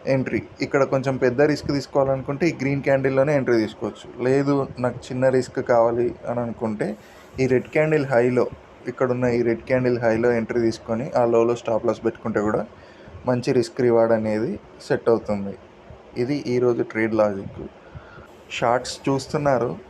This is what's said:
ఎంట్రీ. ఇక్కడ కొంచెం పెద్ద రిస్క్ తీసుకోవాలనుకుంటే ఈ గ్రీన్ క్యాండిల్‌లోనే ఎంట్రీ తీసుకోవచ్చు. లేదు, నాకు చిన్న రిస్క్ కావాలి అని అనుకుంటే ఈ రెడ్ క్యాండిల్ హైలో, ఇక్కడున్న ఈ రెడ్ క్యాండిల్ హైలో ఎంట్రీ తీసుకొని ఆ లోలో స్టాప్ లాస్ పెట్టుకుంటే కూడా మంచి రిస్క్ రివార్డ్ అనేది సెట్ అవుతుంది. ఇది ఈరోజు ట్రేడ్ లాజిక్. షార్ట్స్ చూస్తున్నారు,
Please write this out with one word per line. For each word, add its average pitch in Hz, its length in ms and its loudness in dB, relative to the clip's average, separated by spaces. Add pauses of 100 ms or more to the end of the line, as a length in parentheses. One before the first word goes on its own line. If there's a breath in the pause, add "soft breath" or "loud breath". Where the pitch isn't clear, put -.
ఎంట్రీ. 127 340 0 (200)
ఇక్కడ 139 240 2
కొంచెం 135 320 0
పెద్ద 127 260 2
రిస్క్ 147 300 0
తీసుకోవాలనుకుంటే 135 760 -2
ఈ 151 60 -2
గ్రీన్ 135 280 -2
క్యాండిల్‌లోనే 135 520 2
ఎంట్రీ 127 240 2
తీసుకోవచ్చు. 107 480 -4 (160)
లేదు, 139 320 2 (240)
నాకు 123 260 -4
చిన్న 127 240 0
రిస్క్ 131 380 0
కావాలి 120 420 4 (180)
అని 120 140 -4
అనుకుంటే 117 480 -4 (500 loud breath)
ఈ 131 80 2
రెడ్ 127 260 2
క్యాండిల్ 156 340 2
హైలో, 123 400 2 (420)
ఇక్కడున్న 123 380 0
ఈ 120 160 2
రెడ్ 113 240 -2
క్యాండిల్ 127 320 2
హైలో 117 340 2
ఎంట్రీ 117 300 0
తీసుకొని 113 440 -2 (100)
ఆ 123 80 4
లోలో 117 320 4
స్టాప్ 117 300 -2
లాస్ 107 180 -2
పెట్టుకుంటే 110 360 -2
కూడా 104 220 0 (640 loud breath)
మంచి 127 260 0
రిస్క్ 123 280 0
రివార్డ్ 117 320 4
అనేది 110 400 -2 (280)
సెట్ - 280 -4
అవుతుంది. 101 460 -2 (640)
ఇది 123 200 -2 (100)
ఈరోజు 123 360 2
ట్రేడ్ 110 320 -2
లాజిక్. 104 460 -2 (880 loud breath)
షార్ట్స్ 123 500 0
చూస్తున్నారు, 139 680 0 (220)